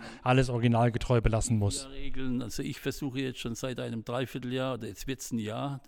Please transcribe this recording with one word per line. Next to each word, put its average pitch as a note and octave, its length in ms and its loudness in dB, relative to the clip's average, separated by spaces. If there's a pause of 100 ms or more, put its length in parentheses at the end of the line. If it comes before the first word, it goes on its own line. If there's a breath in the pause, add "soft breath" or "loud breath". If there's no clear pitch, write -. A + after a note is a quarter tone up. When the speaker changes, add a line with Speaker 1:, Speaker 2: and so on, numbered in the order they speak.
(240 loud breath)
Speaker 1:
alles B2+ 260 6
originalgetreu A#2 720 4
belassen A2 380 4
muss. G2+ 240 2
Speaker 2:
fia-Regeln, C3 580 0
also A2+ 200 -6
ich C#3 180 -4
versuche C3+ 420 -4
jetzt B2+ 180 -4
schon A#2 160 -4
seit B2+ 240 -6
einem A#2 240 -6
Dreivierteljahr, B2+ 680 -4
oder A2+ 140 -6
jetzt G2+ 200 -8
wird's C3+ 240 -6
ein A#2 80 -2
Jahr, B2+ 480 -4